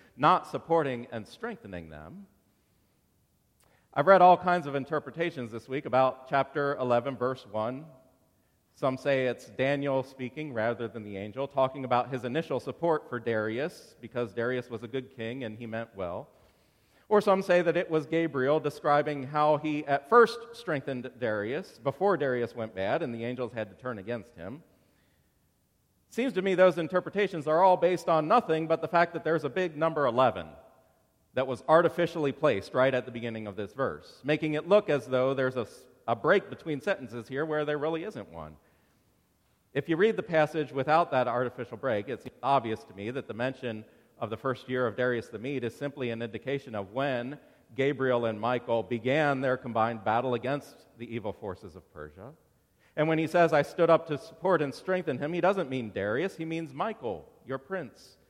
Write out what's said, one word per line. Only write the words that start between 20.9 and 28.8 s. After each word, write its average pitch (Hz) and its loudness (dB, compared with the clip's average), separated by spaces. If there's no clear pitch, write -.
Darius 110 -2
before 170 2
Darius 123 0
went 110 -6
bad 98 0
and 127 -6
the 117 -6
angels 123 -4
had 110 -6
to 95 -20
turn 127 -8
against 104 -8
him. 107 -12
Seems 247 -2
to 180 -2
me 190 2
those 180 6
interpretations 175 -2
are 156 4
all 185 8
based 175 2
on 160 2
nothing 165 2
but 160 0